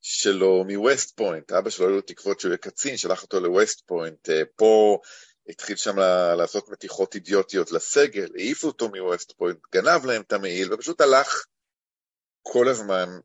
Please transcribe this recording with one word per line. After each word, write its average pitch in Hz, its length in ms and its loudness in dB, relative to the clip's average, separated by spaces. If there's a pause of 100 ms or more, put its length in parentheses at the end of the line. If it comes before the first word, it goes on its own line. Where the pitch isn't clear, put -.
שלו 95 600 2
מווסט 101 540 -2
פוינט. 85 340 -4
אבא 95 180 0
שלו 90 160 -2
היו 98 100 2
לו 98 60 -2
תקוות - 380 -8
שהוא 95 100 -4
יהיה 85 80 -2
קצין, 127 400 -8
שלח 92 260 -4
אותו - 160 -4
לווסט 90 480 0
פוינט, 82 420 -8
אה, 78 120 2 (140)
פה 107 440 6 (500)
התחיל 101 260 -12
שם 98 240 -4
ל-, 90 380 4
לעשות 87 320 -4
מתיחות 98 460 -6
אידיוטיות 95 560 -2
לסגל, 101 640 0
העיפו 117 320 -6
אותו 120 220 -4
מווסט 92 420 -6
פוינט, 87 280 -4 (140)
גנב 135 320 2
להם 120 160 -2
את 101 120 -6
המעיל, 95 400 -2
ופשוט 143 280 -4
הלך 135 440 4 (960)
כל 123 260 2
הזמן 95 580 -2